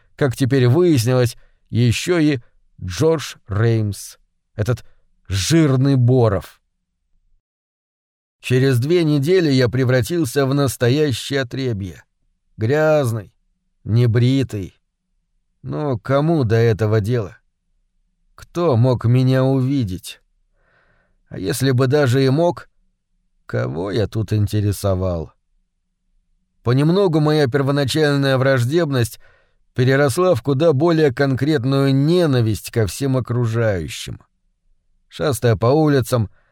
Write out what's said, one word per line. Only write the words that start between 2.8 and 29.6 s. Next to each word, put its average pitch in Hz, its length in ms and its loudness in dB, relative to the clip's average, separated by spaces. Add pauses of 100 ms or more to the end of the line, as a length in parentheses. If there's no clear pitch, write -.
Джордж 120 540 -2 (120)
Реймс, 107 680 -2 (380)
этот 117 300 -4 (440)
жирный 135 680 0
Боров. 120 640 0 (1800)
Через 127 340 2
две 160 260 0
недели 151 460 2
я 131 200 2
превратился 131 760 -2
в 131 80 -2
настоящее 139 880 -2
отребье. 120 640 -8 (540)
Грязный, 131 720 0 (520)
небритый. 117 920 0 (880)
Но 139 360 -6
кому 147 460 0
до 113 120 0
этого 110 440 2
дело? 104 380 -4 (960)
Кто 170 420 -2
мог 120 300 2
меня 131 380 2
увидеть? 131 760 -2 (1080)
А - 80 -14
если 131 320 -2
бы 131 160 2
даже 135 360 2
и 135 60 2
мог, 165 400 0 (800)
кого 90 440 -6
я 117 160 -2
тут 110 280 -4
интересовал? 98 1000 -2 (1300)
Понемногу 156 580 2
моя 151 260 2
первоначальная 139 880 0
враждебность 135 840 0 (540)